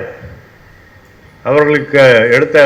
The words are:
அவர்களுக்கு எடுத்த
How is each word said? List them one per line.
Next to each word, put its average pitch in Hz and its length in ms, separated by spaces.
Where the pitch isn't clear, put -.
அவர்களுக்கு 143 600
எடுத்த 151 340